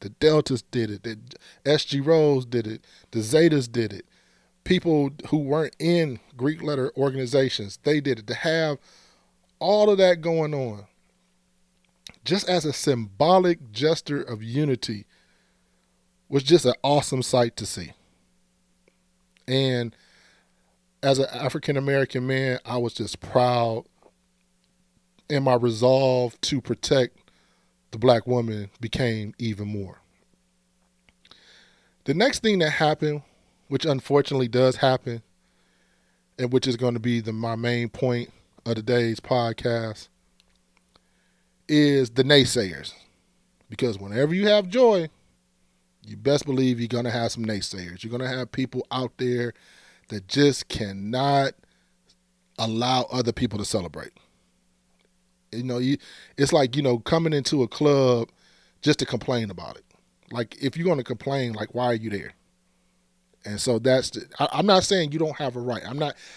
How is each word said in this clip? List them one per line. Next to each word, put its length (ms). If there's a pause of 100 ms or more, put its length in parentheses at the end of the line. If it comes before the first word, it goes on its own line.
The 100
Deltas 500
did 300
it. 140
The 140 (460)
S 220
G 140
Rose 440
did 220
it. 180 (280)
The 80
Zetas 500
did 240
it. 100 (600)
People 460 (180)
who 100
weren't 400
in 420 (160)
Greek 240
letter 380
organizations, 840
they 160
did 200
it. 80
To 80
have 420 (840)
all 300
of 80
that 240
going 320
on, 320 (1400)
just 220
as 200
a 80
symbolic 1000
gesture 500
of 200
unity, 640 (1200)
was 140
just 240
an 160
awesome 400
sight 340
to 80
see. 280 (1600)
And 480 (1040)
as 160
an 140
African-American 920
man, 400
I 100
was 160
just 280
proud, 680 (1400)
and 140
my 100
resolve 880
to 180
protect 560 (760)
the 60
black 280
woman 440 (100)
became 580
even 300
more. 320 (2000)
The 100
next 280
thing 160
that 120
happened, 520 (460)
which 160
unfortunately 640
does 280
happen, 460 (1160)
and 140
which 140
is 100
gonna 220
be 220
the, 120
my 220
main 340
point 420 (360)
of 80
today's 460
podcast, 880 (1600)
is 420
the 140
naysayers. 680 (760)
Because 280
whenever 380
you 140
have 200
joy, 400 (960)
you 120
best 300
believe 340
you're 80
gonna 240
have 180
some 140
naysayers. 580
You're 80
gonna 160
have 240
people 400
out 280
there 360 (540)
that 180
just 400
cannot 840 (1040)
allow 440 (100)
other 200
people 280
to 40
celebrate. 460 (1400)
You 100
know, 160
you, 200 (380)
it's 160
like, 220
you 80
know, 160
coming 340
into 300
a 60
club 640 (520)
just 180
to 60
complain 440
about 260
it. 80 (480)
Like, 280
if 160
you're 120
gonna 160
complain, 480
like, 200
why 140
are 80
you 160
there? 220 (1120)
And 140
so 200
that's 320
the, 160 (120)
I, 140
I'm 140
not 180
saying 280
you 60
don't 200
have 180
a 40
right. 260
I'm 120
not, 160 (220)